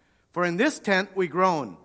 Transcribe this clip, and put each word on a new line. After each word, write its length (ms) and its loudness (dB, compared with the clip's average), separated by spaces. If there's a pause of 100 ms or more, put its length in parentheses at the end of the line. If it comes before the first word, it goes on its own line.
(320)
For 140 -2
in 120 -2
this 220 0
tent 360 0
we 120 -2
groan, 580 0